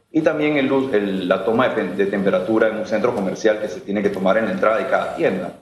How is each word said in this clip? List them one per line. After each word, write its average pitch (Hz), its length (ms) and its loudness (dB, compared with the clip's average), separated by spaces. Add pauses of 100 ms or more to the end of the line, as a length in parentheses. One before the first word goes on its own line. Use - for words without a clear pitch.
(100)
y 160 120 0
también 151 340 2
el 131 160 2
us-, 135 220 0
el, 95 340 0
la 95 160 2
toma 117 240 2
de, 101 220 -2
de 98 160 0
temperatura 101 640 2
en 107 100 -4
un 104 80 -6
centro 113 280 0
comercial 104 460 0
que 98 80 -6
se - 120 -10
tiene 101 220 -4
que 98 80 2
tomar 95 280 0
en 113 80 -2
la 95 60 -2
entrada 104 260 0
de 95 80 -4
cada 92 280 -2
tienda. 95 480 -2